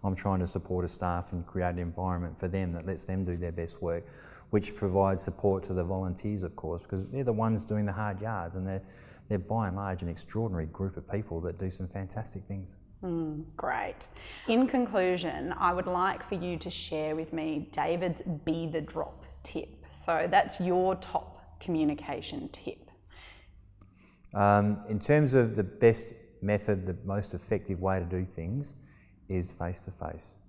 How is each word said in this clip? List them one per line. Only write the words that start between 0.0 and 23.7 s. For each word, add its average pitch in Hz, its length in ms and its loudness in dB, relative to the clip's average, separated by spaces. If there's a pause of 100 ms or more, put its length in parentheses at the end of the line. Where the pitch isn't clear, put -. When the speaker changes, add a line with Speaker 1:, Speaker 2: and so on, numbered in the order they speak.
Speaker 1:
I'm 95 140 0
trying 95 240 2
to 87 80 0
support 90 360 -2
a 87 40 -4
staff 87 440 -2
and 85 140 -4
create 90 240 0
an 87 80 -2
environment 87 600 -2
for 92 100 -2
them 92 240 0
that 85 140 -6
lets 92 180 -4
them 95 200 -2
do 87 120 -2
their 87 160 -4
best 85 280 -6
work, 85 240 -2 (460)
which 104 240 2
provides 95 480 4
support 95 420 2
to 95 100 -4
the 90 100 2
volunteers, 95 580 -2
of 80 140 -6
course, 82 260 -4
because 98 240 -4
they're 135 180 -4
the 120 80 4
ones 110 320 2
doing 107 220 0
the 98 60 0
hard 101 280 -2
yards, 95 360 -4
and 92 100 -2
they're, 95 160 -4 (460)
they're 104 100 2
by 107 300 0
and 90 80 -2
large 98 260 -2
an 87 60 -2
extraordinary 87 580 -2
group 95 300 -4
of - 140 -12
people 101 320 -4
that 87 140 -4
do 95 140 -4
some 92 160 -8
fantastic 98 580 -8
things. 98 340 -10 (260)
Speaker 2:
Mm, 160 400 -4 (120)
great. - 520 -4 (400)
In 247 180 6
conclusion, 180 920 2
I 180 160 4
would 180 140 0
like 180 420 0
for 202 60 -2
you 175 240 -2
to 180 120 -6
share 156 440 -2
with 160 180 -4
me 156 380 -2
David's 170 520 0 (220)
Be 165 220 0
The 156 140 -2
Drop - 440 -6 (200)
tip. - 460 -10
So 165 400 0
that's 196 300 4
your 185 360 4
top - 360 -6 (260)
communication 147 920 -2
tip. - 400 -12 (1400)